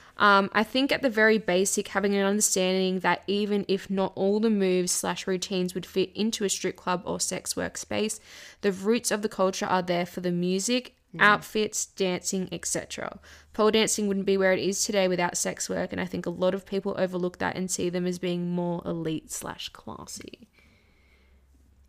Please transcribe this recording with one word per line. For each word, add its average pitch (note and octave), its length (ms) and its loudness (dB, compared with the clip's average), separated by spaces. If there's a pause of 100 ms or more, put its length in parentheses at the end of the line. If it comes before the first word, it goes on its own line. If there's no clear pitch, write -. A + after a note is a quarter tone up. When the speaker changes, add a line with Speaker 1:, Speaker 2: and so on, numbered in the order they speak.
(180)
Speaker 1:
Um, G3 360 6
I G#3+ 100 4
think C4 300 0
at - 80 0
the C4+ 80 4
very A3 280 6
basic, F#3+ 520 2
having G3+ 260 2
an G3 100 4
understanding F#3+ 760 2
that F3 260 2
even G3+ 400 0
if F#3+ 220 -2
not F#3+ 260 0
all G3+ 240 2
the A3+ 100 4
moves F#3 440 2
slash F3+ 340 -4
routines F#3 480 -2
would F3+ 100 -6
fit - 300 -2
into G#3+ 300 -2
a F#3+ 40 -2
strip - 280 -4
club F3+ 280 -4
or F3 140 -6
sex - 360 -6
workspace, G#3 680 -4 (400)
the G3+ 100 2
roots G3+ 400 0
of G#3 120 0
the A3 60 -2
culture F#3+ 360 0
are F#3 160 2
there F3 240 0
for F3+ 160 -10
the F3+ 100 0
music, F#3+ 640 0 (180)
Speaker 2:
Mm. E3 80 -10
Speaker 1:
outfits, G#3 640 2
dancing, F#3 680 -4
et E3+ 120 -10
cetera. - 540 -6 (320)
Pole G#3+ 200 4
dancing G#3+ 360 2
wouldn't G3 180 -2
be G3 120 4
where F#3+ 160 4
it F#3 60 2
is F#3 260 -2
today G3 240 2
without F3 280 0
sex - 320 -4
work, F#3 220 -2
and F3+ 80 -6
I F#3 60 -2
think F3+ 200 -6
a F3+ 40 -2
lot F3+ 260 2
of F#3+ 100 -10
people G3 320 -4
overlook F3+ 420 -2
that F#3 180 -2
and F#3 120 -4
see F3 200 -2
them F3+ 180 -2
as F3+ 100 -2
being F3 320 -2
more F3 360 -2
elite D#3+ 460 -4
slash - 360 -10
classy. - 800 -16 (1400)